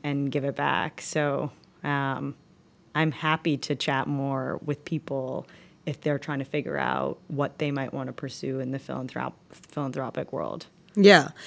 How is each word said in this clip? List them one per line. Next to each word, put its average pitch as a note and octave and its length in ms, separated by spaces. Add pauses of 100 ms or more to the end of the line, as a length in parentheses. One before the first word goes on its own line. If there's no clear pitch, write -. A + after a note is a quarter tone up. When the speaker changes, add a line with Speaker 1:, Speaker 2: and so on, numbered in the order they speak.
Speaker 1:
and C#3+ 260
give C3+ 140
it C#3 100
back. C#3+ 460
So, D3 500 (320)
um, C#3 520 (600)
I'm D#3 180
happy D#3 460
to - 180
chat C3+ 300
more C#3 580
with D3 200
people C3+ 640 (400)
if D3+ 140
they're D3 180
trying C#3+ 220
to C3 40
figure D3 320
out C3+ 420 (100)
what C#3 300
they D3 120
might C#3 240
want C3 140
to B2+ 40
pursue C3+ 480
in B2+ 120
the C3+ 60
philanthrop-, B2+ 540 (180)
philanthropic - 800
world. D2+ 340 (300)
Speaker 2:
Yeah. F#3+ 320 (180)